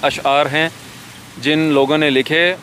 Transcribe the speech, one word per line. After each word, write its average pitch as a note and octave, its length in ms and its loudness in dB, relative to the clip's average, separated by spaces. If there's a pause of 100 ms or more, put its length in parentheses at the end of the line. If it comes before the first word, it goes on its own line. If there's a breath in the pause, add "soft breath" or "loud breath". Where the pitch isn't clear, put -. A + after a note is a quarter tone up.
अशआर C#3+ 440 0
हैं D#3 240 0 (680)
जिन D#3 320 0
लोगों C#3 260 4
ने D3+ 120 2
लिखे, D#3 540 2